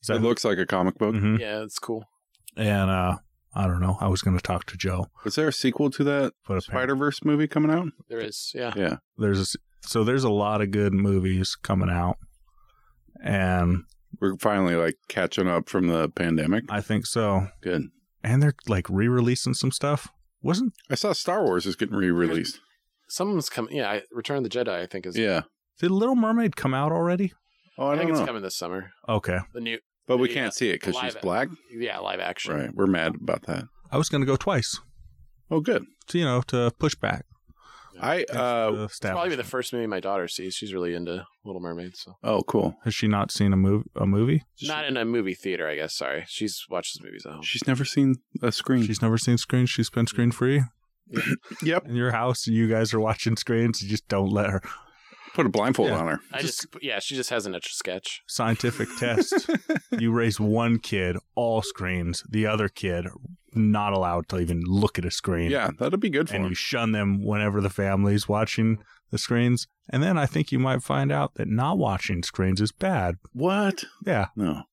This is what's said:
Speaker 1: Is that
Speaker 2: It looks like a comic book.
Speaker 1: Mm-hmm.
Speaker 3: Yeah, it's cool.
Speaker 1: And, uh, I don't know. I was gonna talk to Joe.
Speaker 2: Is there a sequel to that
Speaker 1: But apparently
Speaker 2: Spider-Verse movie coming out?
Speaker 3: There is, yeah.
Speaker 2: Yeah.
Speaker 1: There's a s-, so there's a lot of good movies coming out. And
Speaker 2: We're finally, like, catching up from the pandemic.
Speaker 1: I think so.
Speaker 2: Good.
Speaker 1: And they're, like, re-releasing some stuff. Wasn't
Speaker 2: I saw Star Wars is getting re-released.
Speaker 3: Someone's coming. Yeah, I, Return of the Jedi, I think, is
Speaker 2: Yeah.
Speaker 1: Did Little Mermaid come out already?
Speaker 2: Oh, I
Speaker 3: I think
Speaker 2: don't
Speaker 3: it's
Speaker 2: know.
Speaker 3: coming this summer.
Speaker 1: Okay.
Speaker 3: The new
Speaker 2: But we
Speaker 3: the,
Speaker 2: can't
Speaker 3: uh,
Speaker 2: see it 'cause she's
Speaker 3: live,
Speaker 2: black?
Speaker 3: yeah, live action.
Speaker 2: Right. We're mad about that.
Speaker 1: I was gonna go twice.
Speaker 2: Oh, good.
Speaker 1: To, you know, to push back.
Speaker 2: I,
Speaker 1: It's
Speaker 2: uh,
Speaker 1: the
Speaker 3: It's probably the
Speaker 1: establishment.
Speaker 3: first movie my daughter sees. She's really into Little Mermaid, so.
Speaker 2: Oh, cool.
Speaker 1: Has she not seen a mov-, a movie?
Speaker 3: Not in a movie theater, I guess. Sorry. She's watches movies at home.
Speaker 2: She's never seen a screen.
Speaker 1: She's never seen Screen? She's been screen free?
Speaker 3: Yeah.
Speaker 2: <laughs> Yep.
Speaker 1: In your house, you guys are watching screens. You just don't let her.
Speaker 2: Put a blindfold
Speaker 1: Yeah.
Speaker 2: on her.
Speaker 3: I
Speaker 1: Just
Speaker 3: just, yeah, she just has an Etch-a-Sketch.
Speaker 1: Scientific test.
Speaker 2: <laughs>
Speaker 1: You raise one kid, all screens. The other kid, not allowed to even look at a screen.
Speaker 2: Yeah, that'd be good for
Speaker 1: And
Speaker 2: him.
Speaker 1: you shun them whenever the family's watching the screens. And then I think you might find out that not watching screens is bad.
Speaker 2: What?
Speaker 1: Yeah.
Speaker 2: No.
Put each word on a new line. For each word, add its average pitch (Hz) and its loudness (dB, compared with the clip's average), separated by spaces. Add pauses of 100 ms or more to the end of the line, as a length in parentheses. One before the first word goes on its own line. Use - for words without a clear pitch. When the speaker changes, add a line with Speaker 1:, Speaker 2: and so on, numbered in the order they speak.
Speaker 1:
Is - -10
that 110 2
Speaker 2:
It 110 2
looks 117 2
like 101 2
a 92 0
comic 92 2
book. 110 2
Speaker 1:
Mm-hmm. 107 2
Speaker 3:
Yeah, 107 -4
it's - -10
cool. 110 -6 (520)
Speaker 1:
And, 101 2
uh, 90 2 (380)
I 101 0
don't 87 2
know. 92 2
I 98 0
was 92 2
gonna 90 2
talk 90 -4
to - -14
Joe. 90 -2 (180)
Speaker 2:
Is 107 -2
there 156 4
a 139 2
sequel 135 2
to 143 -2
that 143 2 (140)
Speaker 1:
But 95 0
apparently - 0 (120)
Speaker 2:
Spider-Verse 135 0
movie 151 4
coming 151 2
out? 165 0 (200)
Speaker 3:
There 117 -8
is, 107 -8
yeah. 120 -4
Speaker 2:
Yeah. 95 0 (200)
Speaker 1:
There's 101 2
a 98 2
s-, - -4 (260)
so - 0
there's 131 2
a 117 4
lot 104 2
of 98 0
good 101 4
movies 95 2
coming 92 2
out. 87 0 (1040)
And 92 2 (360)
Speaker 2:
We're 98 0
finally, 95 2
like, 82 2 (120)
catching 92 0
up 85 0
from 90 2
the 80 2
pandemic. 82 0
Speaker 1:
I 104 -2
think 107 -2
so. 98 2 (140)
Speaker 2:
Good. 87 -2 (340)
Speaker 1:
And 123 4
they're, 147 4 (140)
like, 95 2
re-releasing 123 2
some 131 0
stuff. - -2 (340)
Wasn't 190 0 (180)
Speaker 2:
I 139 0
saw 202 0
Star 185 -2
Wars 90 2
is 95 -4
getting 107 -2
re-released. 85 0 (480)
Speaker 3:
Someone's 185 -2
coming. 120 -6
Yeah, 113 -2
I, 104 -2 (100)
Return 120 -4
of 131 -2
the 107 -4
Jedi, 117 -2
I 90 -4
think, 92 -10
is 87 -6
Speaker 2:
Yeah. 98 2 (380)
Speaker 1:
Did 175 2
Little 233 4
Mermaid 226 2
come 131 -2
out 147 0
already? 175 0 (460)
Speaker 2:
Oh, 135 -2
I 143 2
Speaker 3:
I - 0
think 165 0
Speaker 2:
don't - 2
Speaker 3:
it's 151 2
Speaker 2:
know. 98 2
Speaker 3:
coming 113 -4
this 95 -6
summer. 92 -8 (160)
Speaker 1:
Okay. 95 0 (140)
Speaker 3:
The 120 -10
new 113 -6 (280)
Speaker 2:
But 127 4
we 123 4
Speaker 3:
the, 120 -2
Speaker 2:
can't 123 -2
Speaker 3:
uh, 101 -6
Speaker 2:
see 113 0
it 87 0
'cause 92 -2
she's 127 -6
Speaker 3:
live, 110 -12
Speaker 2:
black? 110 0 (240)
Speaker 3:
yeah, 117 -6
live 92 -6
action. 90 -6
Speaker 2:
Right. 71 -4
We're 95 2
mad 82 2
about - -4
that. - -6 (260)
Speaker 1:
I 135 -2
was 156 0
gonna 139 0
go 135 2
twice. - -2 (680)
Speaker 2:
Oh, 160 2
good. 196 0 (240)
Speaker 1:
To, 175 0
you 175 2
know, 123 2
to 120 2
push 156 0
back. - -4 (760)
Speaker 2:
I, 156 0
Speaker 1:
It's - -4
Speaker 2:
uh, 120 0
Speaker 1:
the 107 -2
Speaker 3:
It's - -10
probably 98 -2 (140)
the 160 -2
Speaker 1:
establishment. 123 -6
Speaker 3:
first 127 -4
movie 120 -2
my 98 -4
daughter 95 -2
sees. 92 -8
She's 104 -10
really 87 -2
into 87 -6 (200)
Little 92 -12
Mermaid, 87 -10
so. - -20
Speaker 2:
Oh, 113 2
cool. - 0
Speaker 1:
Has 110 -2
she - 0
not 101 2
seen 101 2
a 95 6
mov-, 98 4 (120)
a 104 2
movie? 117 2 (180)
Speaker 3:
Not 151 -4
in 135 -2
a 117 0
movie 113 0
theater, 85 -4
I 76 -4
guess. 78 -4
Sorry. 69 -4
She's - -6
watches - -6
movies - -16
at 76 -14
home. 76 -14
Speaker 2:
She's - -4
never 131 0
seen 135 2 (260)
a 120 2
screen. 127 0
Speaker 1:
She's 104 -2
never 113 2
seen 120 2
Screen? 127 0
She's - -2
been 117 0
screen 117 2
free? 131 2 (460)
Speaker 3:
Yeah. 113 -4 (220)
Speaker 2:
<laughs> - -14
Yep. 165 0
Speaker 1:
In 120 -6
your 120 2
house, 120 -2
you 113 4
guys 110 2
are 113 2
watching 110 0
screens. 117 0
You 98 -8
just 107 -4
don't 98 2
let 101 2
her. 95 -2 (720)
Speaker 2:
Put 156 2
a - 2
blindfold 107 2
Speaker 1:
Yeah. 80 0
Speaker 2:
on 82 0
her. 80 -2 (120)
Speaker 3:
I 127 -6
Speaker 1:
Just 131 -4 (100)
Speaker 3:
just, - -18
yeah, 117 -6
she 139 -8
just 127 -4
has 117 -2
an 98 -6
Etch-a-Sketch. - -8
Speaker 1:
Scientific 113 -2 (100)
test. 120 0
Speaker 2:
<laughs> - -4
Speaker 1:
You 117 2
raise 113 2
one 113 2
kid, 92 -2 (200)
all 113 0
screens. 90 -4
The 107 0
other 107 0
kid, 90 -4 (460)
not 107 4
allowed 87 0
to 92 -2
even 85 0
look 98 2
at 87 -4
a 87 -2
screen. 85 -2
Speaker 2:
Yeah, 113 0
that'd 190 0
be 214 0
good 156 0
for 104 -6
Speaker 1:
And 95 0
Speaker 2:
him. 92 -2
Speaker 1:
you 87 -2
shun 117 -2
them 101 2
whenever 104 0
the 98 2
family's 101 2
watching 110 2 (340)
the 113 -2
screens. 120 0 (200)
And 131 0
then 175 2
I 143 2
think 156 0
you 131 0
might 131 2
find 139 0
out 143 -2
that 107 -4
not 135 0
watching 95 0
screens 95 0
is 107 0
bad. 104 0 (160)
Speaker 2:
What? 190 0 (200)
Speaker 1:
Yeah. 117 0
Speaker 2:
No. 82 -2 (100)